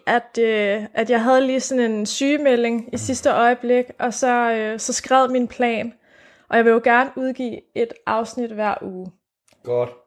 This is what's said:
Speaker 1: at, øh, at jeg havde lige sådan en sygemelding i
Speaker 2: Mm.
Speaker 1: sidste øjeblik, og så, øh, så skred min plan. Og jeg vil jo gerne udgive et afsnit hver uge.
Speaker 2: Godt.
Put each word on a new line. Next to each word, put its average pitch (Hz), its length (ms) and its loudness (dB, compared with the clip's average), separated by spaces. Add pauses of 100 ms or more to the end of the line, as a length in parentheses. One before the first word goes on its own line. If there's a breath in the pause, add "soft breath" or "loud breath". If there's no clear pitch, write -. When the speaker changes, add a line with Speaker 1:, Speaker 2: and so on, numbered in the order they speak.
Speaker 1:
at, 233 340 -2
øh, 214 440 0 (100)
at 220 160 -2
jeg 233 140 2
havde 262 240 4
lige 262 120 0
sådan 247 320 0
en 214 140 -2
sygemelding 247 800 0
i - 80 -20
Speaker 2:
Mm. 247 60 -6
Speaker 1:
sidste 254 340 -2
øjeblik, 247 540 2 (140)
og 226 140 -2
så, 240 380 0
øh, 220 280 -4
så 240 140 -6
skred 262 340 2
min 247 200 0
plan. 233 460 -4 (560 soft breath)
Og 233 80 2
jeg 226 80 6
vil 233 60 6
jo 233 120 4
gerne 247 320 4
udgive 254 440 -6 (160)
et 233 180 -2 (120)
afsnit 226 460 -4
hver 214 300 -2
uge. 185 260 -12 (560)
Speaker 2:
Godt. 120 260 -2 (180)